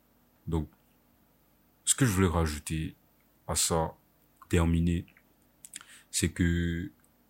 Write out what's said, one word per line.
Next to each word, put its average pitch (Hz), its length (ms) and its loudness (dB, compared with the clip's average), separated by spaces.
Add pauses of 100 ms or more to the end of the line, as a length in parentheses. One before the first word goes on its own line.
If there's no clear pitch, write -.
(480)
Donc, 80 200 -4 (1160)
ce - 100 0
que 139 120 2
je 113 60 4
voulais 95 160 4
rajouter 80 680 -2 (520)
à 90 80 -4
ça, 80 380 0 (560)
terminer, 85 560 2 (1040)
c'est - 200 0
que 85 600 -2 (400)